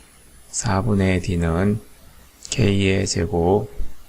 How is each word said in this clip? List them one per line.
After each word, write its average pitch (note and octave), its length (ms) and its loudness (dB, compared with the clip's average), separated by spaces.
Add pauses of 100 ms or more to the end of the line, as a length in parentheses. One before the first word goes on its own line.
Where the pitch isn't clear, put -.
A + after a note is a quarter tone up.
(500)
사분의 F#2+ 720 0
D는 F2+ 580 0 (680)
K의 G2 560 2
제곱, F2 640 0 (380)